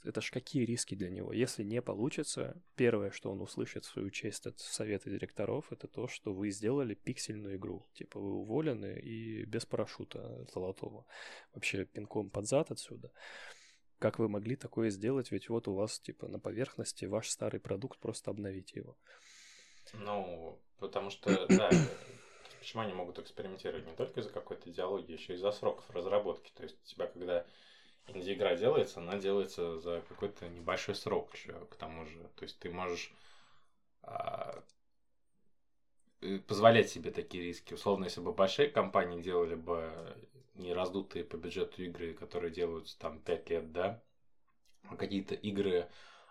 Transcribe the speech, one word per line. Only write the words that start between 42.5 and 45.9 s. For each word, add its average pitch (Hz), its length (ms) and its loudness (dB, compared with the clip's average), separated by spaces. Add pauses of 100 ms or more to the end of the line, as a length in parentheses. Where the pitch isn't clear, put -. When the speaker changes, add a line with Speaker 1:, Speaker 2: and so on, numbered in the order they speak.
Speaker 2:
делаются 82 460 -2
там 78 220 -6
пять - 300 -2
лет, 80 220 0
да, 95 300 0 (880)
а - 80 -8
какие-то 98 400 0
игры, 98 520 4 (420)